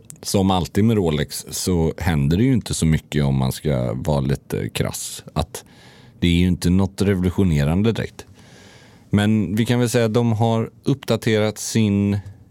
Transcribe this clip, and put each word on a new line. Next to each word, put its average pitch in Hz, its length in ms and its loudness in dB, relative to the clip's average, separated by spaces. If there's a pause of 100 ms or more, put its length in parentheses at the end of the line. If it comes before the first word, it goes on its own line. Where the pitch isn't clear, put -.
(220)
som 95 300 0
alltid 92 320 0
med 113 140 2
Rolex 76 520 -2
så 82 480 -2
händer 78 400 0
det 107 60 2
ju 135 100 2
inte 104 200 -2
så - 120 -2
mycket 76 380 0
om 69 120 0
man 65 160 0
ska 64 420 -2
vara 69 260 -2
lite 65 500 -4
krass. - 540 -8 (100)
Att - 320 -6 (540)
det 90 80 2
är 87 80 4
ju 87 120 4
inte 90 220 0
något 92 320 0
revolutionerande 92 920 2
direkt. - 340 -8 (840)
Men 104 460 2
vi 113 100 0
kan 120 140 2
väl 123 100 2
säga 120 160 2
att 110 80 0
de 120 200 2
har 113 360 0 (140)
uppdaterat 107 720 0
sin, 101 600 0 (340)